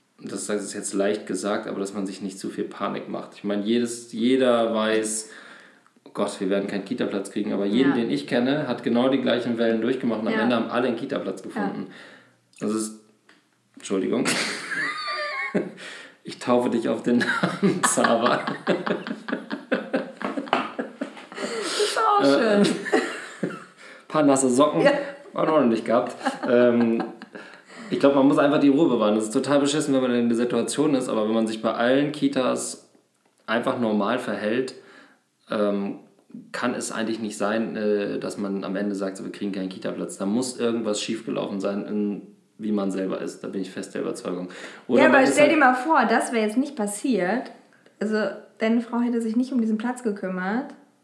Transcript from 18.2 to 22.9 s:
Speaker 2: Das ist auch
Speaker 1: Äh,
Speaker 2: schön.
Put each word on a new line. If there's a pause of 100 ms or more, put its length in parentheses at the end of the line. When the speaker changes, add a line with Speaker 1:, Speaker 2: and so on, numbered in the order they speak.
Speaker 2:
Das
ist
auch
Speaker 1:
Äh,
Speaker 2:
schön. (680)